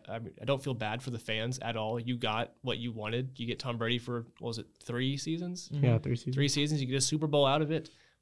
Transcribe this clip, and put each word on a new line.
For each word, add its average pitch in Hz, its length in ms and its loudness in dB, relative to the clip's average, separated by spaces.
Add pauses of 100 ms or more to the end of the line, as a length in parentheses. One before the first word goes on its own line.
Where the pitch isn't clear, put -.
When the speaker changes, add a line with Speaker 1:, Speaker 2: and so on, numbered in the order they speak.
Speaker 1:
I 113 120 -8
mean, 117 220 -10
I 110 40 -10
don't 139 180 2
feel 135 100 -2
bad 110 280 -2
for - 100 -8
the 113 80 -4
fans 113 400 -2
at 117 160 -2
all. 110 240 -2
You 120 180 -2
got 113 440 0
what 127 160 -2
you 120 140 -4
wanted. 113 440 -2
You 120 120 -6
get 117 120 -2
Tom 120 180 -4
Brady 117 220 2
for, 120 260 -4 (140)
what - 100 -6
was 117 100 -6
it, - 80 -12 (160)
three 131 340 0
seasons? 175 520 -4
Speaker 2:
Mm-hmm. 143 160 2
Speaker 3:
Yeah, 117 120 6
three 123 180 0
seasons. 131 200 -4
Speaker 1:
Three 143 120 4
seasons. 147 340 2
You 127 60 0
get 127 100 0
a 131 40 2
Super 151 260 2
Bowl 143 180 6
out 143 160 6
of 151 100 0
it, - 180 -2 (320)